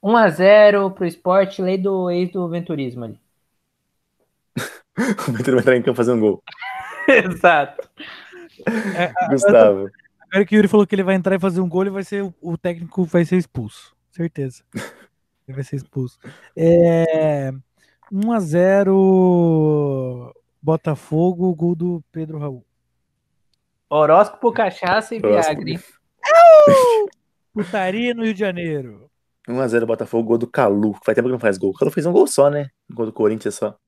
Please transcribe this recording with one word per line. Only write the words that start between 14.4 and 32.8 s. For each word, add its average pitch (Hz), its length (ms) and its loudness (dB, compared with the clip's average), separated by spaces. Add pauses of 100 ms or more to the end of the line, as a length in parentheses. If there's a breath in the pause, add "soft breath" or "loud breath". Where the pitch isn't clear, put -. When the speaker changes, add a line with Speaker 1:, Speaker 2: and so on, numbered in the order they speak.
Speaker 3:
<laughs> - 300 -14 (440)
Ele 131 100 -16
vai 139 80 -8
ser 143 120 -10
expulso. 131 420 -10 (380 loud breath)
É, 165 960 2 (580)
um 208 220 -4
a 226 80 0
zero... 170 1900 2 (280)
Botafogo, 170 920 -2
gol 170 200 -2
do 170 360 -6
Pedro 156 280 -12
Raul. 139 260 -12 (1300)
Speaker 1:
Horóscopo, 170 560 2
cachaça 214 640 -4
e 226 40 -10
Speaker 2:
Horóscopo. 202 440 0
Speaker 1:
Viagra, 156 80 -10
hein? 170 100 -8 (440)
Speaker 3:
Au! 571 840 6 (440)
Putaria 208 600 -4
no 233 120 -6
Rio 220 100 -2
de 185 60 -10
Janeiro. 156 680 -8 (400)
Speaker 2:
Um 123 120 -4
a 127 80 -2
zero 113 180 0
Botafogo, 113 420 -4
gol 117 100 2
do 120 100 -6
Calu. 104 460 0 (100)
Faz 110 100 0
tempo 120 140 0
que 127 40 -2
não 123 60 -4
faz 107 200 -2
gol. 95 120 -2
O 95 40 -8
Calu 147 180 -2
fez 156 120 -6
um 175 80 -2
gol 330 140 4
só, 143 240 2
né? 143 200 -6 (200)